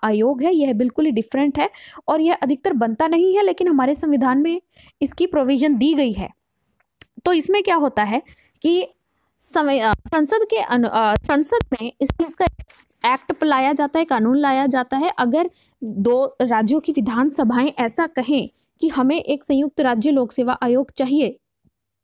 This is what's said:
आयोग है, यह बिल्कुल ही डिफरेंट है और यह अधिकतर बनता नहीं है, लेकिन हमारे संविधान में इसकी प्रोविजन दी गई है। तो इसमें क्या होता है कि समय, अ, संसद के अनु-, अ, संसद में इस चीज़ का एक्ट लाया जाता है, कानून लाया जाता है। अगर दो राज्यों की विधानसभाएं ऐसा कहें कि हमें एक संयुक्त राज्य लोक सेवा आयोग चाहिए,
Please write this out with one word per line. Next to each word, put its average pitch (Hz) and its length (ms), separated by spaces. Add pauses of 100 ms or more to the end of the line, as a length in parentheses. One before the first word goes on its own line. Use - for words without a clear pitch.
आयोग 220 400
है, 359 120
यह 277 180
बिल्कुल 254 320
ही 311 60
डिफरेंट 269 480
है 392 100 (380)
और 311 140
यह 330 120
अधिकतर 294 400
बनता 233 340
नहीं 359 300
है, 415 60
लेकिन 359 240
हमारे 277 280
संविधान 269 460
में 330 200 (400)
इसकी 311 260
प्रोविजन 277 500
दी 285 160
गई 269 180
है। 190 180 (960)
तो 359 80
इसमें 370 300
क्या 381 120
होता 277 280
है 214 180 (400)
कि 339 260 (520)
समय, 285 400
अ, 220 140
संसद 320 500
के 427 180
अनु-, 240 320
अ, 214 220
संसद 302 580
में 240 180 (100)
इस 277 100
चीज़ 330 240
का 370 100 (680)
एक्ट - 300
लाया 277 300
जाता 294 260
है, 330 60
कानून 247 320
लाया 277 280
जाता 262 320
है। 320 200
अगर 294 320 (340)
दो 240 580
राज्यों 233 380
की 320 120
विधानसभाएं 254 880
ऐसा 247 280
कहें 254 420 (300)
कि 320 80
हमें 277 340
एक 285 220
संयुक्त 285 380
राज्य 247 300
लोक 254 200
सेवा 254 300
आयोग 247 300
चाहिए, 262 480 (640)